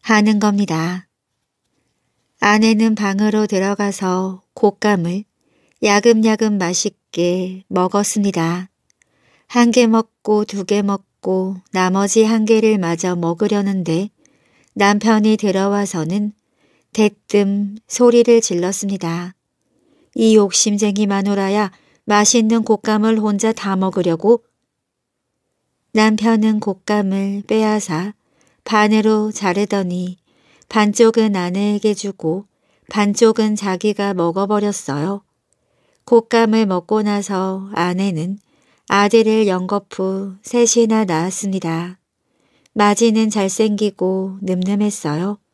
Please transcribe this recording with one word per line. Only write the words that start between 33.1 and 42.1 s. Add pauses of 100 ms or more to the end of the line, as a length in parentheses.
자기가
먹어버렸어요. (840)
곶감을
먹고
나서
아내는 (480)
아들을
연거푸
셋이나
낳았습니다. (760)